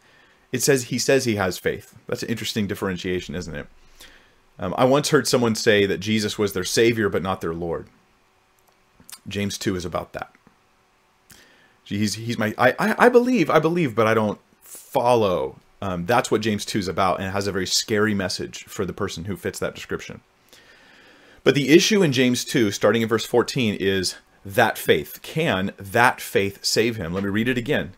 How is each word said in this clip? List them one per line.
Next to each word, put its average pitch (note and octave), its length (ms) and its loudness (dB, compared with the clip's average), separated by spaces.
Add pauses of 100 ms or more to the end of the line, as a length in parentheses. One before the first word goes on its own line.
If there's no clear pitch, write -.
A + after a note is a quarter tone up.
(500)
It B2 120 -4
says C3 220 2
he A#2+ 140 -4
says C3 280 2
he A2 100 0
has F#2 220 0
faith. - 360 -6 (120)
That's - 160 -6
an - 80 -4
interesting A2 360 -4
differentiation, F2+ 680 -6
isn't E2 200 -10
it? D2 120 -10 (920)
Um, F#2 180 -6
I B2 80 2
once C#3 240 2
heard C3+ 180 2
someone A#2+ 280 2
say G#2 320 4
that F#2 120 0
Jesus G#2+ 400 -2
was G2+ 140 0
their F#2 100 -4
savior, A2+ 460 2
but F2+ 140 -2
not F#2+ 180 -4
their E2 140 -4
Lord. E2+ 340 -6 (1400)
James G2+ 300 -6
two G#2 200 -2
is F2 100 -6
about E2+ 260 -8
that. - 180 -12 (1500)
He's, G2+ 300 -2
he's A#2 240 -6
my, G#2+ 200 -2
I, B2 200 2
I, A3 280 2
I - 20 8
believe, B3 400 2
I D#3 100 4
believe, D#3+ 360 0
but A2 120 4
I A2 60 4
don't G#2+ 260 0 (220)
follow. G#2 1000 0 (220)
Um, F2+ 240 -6
that's A#2+ 260 2
what A2 120 2
James G#2 240 -2
two - 120 -4
is F#2+ 80 -4
about, F2+ 320 0
and F#2+ 100 -4
it F#2+ 40 -6
has G2 140 -2
a G2 60 -4
very F#2 140 -4
scary G#2+ 480 0
message F#2 500 -6
for - 200 -8
the F2 80 -6
person F2+ 320 -8
who F#2+ 120 -8
fits F#2+ 220 -8
that - 160 -6
description. - 460 -12 (1200)
But C#3 100 4
the C3+ 160 2
issue G3 320 6
in D3 100 2
James B2 320 2
two, A2+ 260 2
starting G#2+ 300 2
in A2+ 80 0
verse A2 160 0
fourteen, A#2 560 2
is F#2+ 360 0 (280)
that G2+ 320 2
faith. - 460 0
Can G#2+ 560 -2
that A2 420 2
faith G2 420 -2
save A#2 340 0
him? E2+ 180 -6
Let G2 100 -2
me G2+ 60 -4
read A2 180 0
it B2+ 100 0
again. A2+ 400 -2